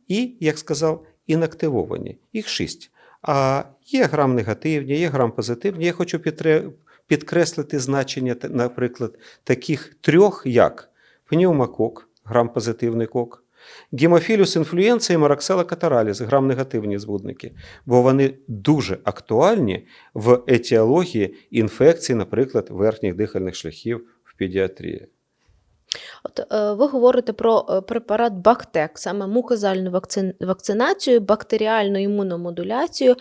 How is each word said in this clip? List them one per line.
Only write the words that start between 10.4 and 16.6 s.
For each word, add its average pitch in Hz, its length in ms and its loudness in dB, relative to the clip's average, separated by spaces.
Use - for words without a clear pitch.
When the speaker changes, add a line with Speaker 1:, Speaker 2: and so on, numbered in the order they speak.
Speaker 1:
як 117 460 2
пневмокок, 151 840 0
грам-позитивний 117 840 -2
кок, 120 380 -6
гемофілюс 170 640 4
інфлюенца 185 580 2
і - 20 4
Moraxella 151 480 2
catarrhalis, 120 600 -2
грам-негативні 127 720 0